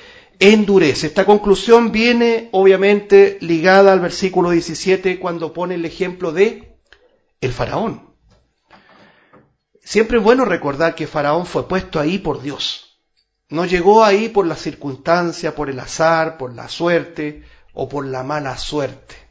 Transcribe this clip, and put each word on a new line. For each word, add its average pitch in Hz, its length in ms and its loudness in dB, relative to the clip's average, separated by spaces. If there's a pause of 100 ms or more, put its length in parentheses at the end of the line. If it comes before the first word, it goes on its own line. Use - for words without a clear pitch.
(380)
endurece". 190 680 4
Esta 185 180 0
conclusión 208 680 4
viene 233 600 0
obviamente 196 880 4
ligada 185 500 4
al 185 100 4
versículo 180 500 -2
diecisiete 180 680 -2
cuando 170 360 -8
pone 175 220 -8
el 170 100 -6
ejemplo 180 460 -6
de 208 460 -2 (600)
el 120 120 -4
faraón. 135 580 -8 (1700)
Siempre 226 360 0
es 208 60 0
bueno 254 200 4
recordar 160 500 -2
que 151 140 -10
Faraón 156 380 -2
fue 139 200 -6
puesto 185 320 -6
ahí 160 200 -2
por 156 240 -8
Dios. - 580 -12 (480)
No 160 160 -6
llegó 180 400 4
ahí 208 240 2
por 202 180 0
la 160 80 -4
circunstancia, 165 1000 -6
por 147 120 -6
el 131 120 -10
azar, 160 580 -2
por 123 160 -12
la 120 140 -16
suerte 156 760 -6 (280)
o 131 160 -10
por 139 180 -10
la 131 160 -10
mala 143 340 -8
suerte. 135 600 -8 (140)